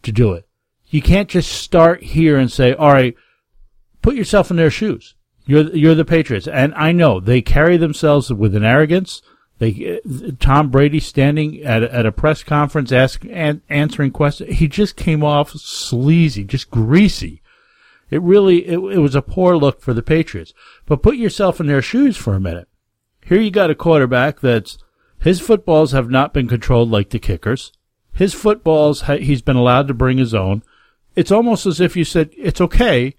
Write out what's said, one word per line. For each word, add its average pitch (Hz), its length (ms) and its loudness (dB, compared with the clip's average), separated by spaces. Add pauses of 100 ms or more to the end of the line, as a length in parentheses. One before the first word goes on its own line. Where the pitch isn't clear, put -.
to 117 80 -8
do 104 220 2
it. 85 140 -14 (420)
You 151 120 -2
can't 190 280 2
just - 220 -4
start 170 500 2
here 151 360 2
and 127 140 0
say, 127 220 2
"All 147 180 2
right, 131 240 2 (840)
put 269 140 0
yourself 208 360 0
in 175 60 -2
their 160 140 4
shoes." - 440 -8 (300)
You're, 151 300 2
you're 160 200 6
the 160 80 0
Patriots. 151 440 -2
And 139 260 -2
I 156 180 -2
know 156 300 2
they 117 200 2
carry 165 360 2
themselves 147 560 0
with 104 200 0
an 104 120 0
arrogance. 156 560 0 (380)
They, 113 460 -4
uh, 147 340 -10
Tom 143 300 2
Brady 143 300 0
standing 151 640 -2
at, 113 200 -2
at 120 220 -4
a 110 60 0
press 151 320 -4
conference, 147 480 -4
ask, 131 400 0
an-, 160 380 -4
answering 147 420 -2
questions. - 460 -4
He 160 100 2
just 202 300 -2
came 156 260 -2
off 147 280 0
sleazy, 139 920 -2
just 123 260 -8
greasy. 117 720 0 (680)
It 151 120 -4
really, 185 460 4
it, 170 100 -4
it 190 200 -4
was 143 180 2
a 139 60 2
poor 180 340 0
look 143 260 0
for 127 120 -4
the 117 100 -4
Patriots. 156 500 -4 (320)
But 147 160 -2
put 262 140 4
yourself 202 460 -2
in 156 60 -2
their 143 140 2
shoes 254 360 0
for - 160 -4
a 95 80 -2
minute. 87 260 -8 (580)
Here 185 140 2
you 220 100 0
got 185 200 0
a 151 60 0
quarterback 139 680 0
that's, 117 360 -2 (400)
his 180 220 0
footballs 160 540 2
have 127 160 0
not 131 240 0
been 127 160 -2
controlled 117 420 0
like 101 200 -2
the 117 80 -6
kickers. 107 520 -6 (400)
His 190 220 -2
footballs, 160 680 0
ha-, 143 140 -2
he's 135 260 -2
been 135 140 0
allowed 123 320 2
to 139 60 -4
bring 127 240 0
his 120 160 0
own. 98 280 -2 (540)
It's 180 160 0
almost 226 340 0
as 165 140 -4
if 175 160 0
you 175 80 0
said, 156 340 -2
"It's 220 240 -6
okay. 156 580 2